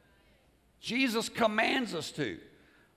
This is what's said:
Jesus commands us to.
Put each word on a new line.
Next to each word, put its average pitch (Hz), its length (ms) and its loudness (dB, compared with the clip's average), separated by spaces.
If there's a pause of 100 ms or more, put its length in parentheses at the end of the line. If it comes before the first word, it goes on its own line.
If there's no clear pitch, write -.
(800)
Jesus 233 480 0
commands 226 680 2
us 156 180 -4
to. 110 260 -4 (580)